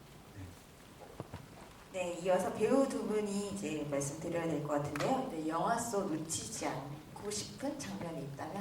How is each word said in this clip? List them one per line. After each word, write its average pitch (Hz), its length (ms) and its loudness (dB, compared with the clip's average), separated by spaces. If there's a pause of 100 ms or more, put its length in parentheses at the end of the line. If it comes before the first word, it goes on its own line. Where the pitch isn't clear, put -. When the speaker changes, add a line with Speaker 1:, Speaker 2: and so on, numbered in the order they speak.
(1900)
Speaker 1:
네. - 0 -
Speaker 2:
네, 175 320 -2
이어서 190 300 6
배우 254 340 8
두 214 180 0
분이 202 440 2
이제 147 380 -2
말씀드려야 165 600 0
될 147 160 2
것 147 180 2
같은데요. 202 480 2
네, 156 160 -2
영화 175 320 4
속 190 340 2
놓치지 - 540 -2
않고 143 640 -6
싶은 269 480 -2
장면이 165 460 -4
있다면 156 360 -6